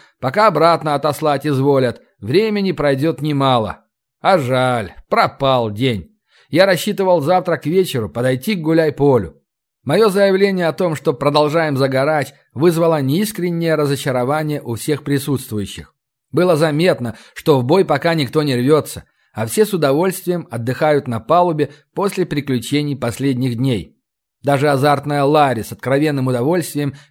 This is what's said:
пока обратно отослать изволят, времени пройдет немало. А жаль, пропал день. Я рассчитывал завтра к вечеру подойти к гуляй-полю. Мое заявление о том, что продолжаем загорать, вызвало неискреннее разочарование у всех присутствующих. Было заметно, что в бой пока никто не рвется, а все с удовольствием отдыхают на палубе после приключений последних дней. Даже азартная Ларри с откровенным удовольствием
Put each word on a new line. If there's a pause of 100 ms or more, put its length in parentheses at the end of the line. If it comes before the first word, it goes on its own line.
(220)
пока
обратно
отослать
изволят, (180)
времени
пройдет
немало. (340)
А
жаль, (160)
пропал
день. (400)
Я
рассчитывал
завтра
к
вечеру
подойти
к
гуляй-полю. (420)
Мое
заявление
о
том,
что
продолжаем
загорать, (200)
вызвало
неискреннее
разочарование
у
всех
присутствующих. (360)
Было
заметно, (180)
что
в
бой
пока
никто
не
рвется, (280)
а
все
с
удовольствием
отдыхают
на
палубе (240)
после
приключений
последних
дней. (460)
Даже
азартная
Ларри
с
откровенным
удовольствием (160)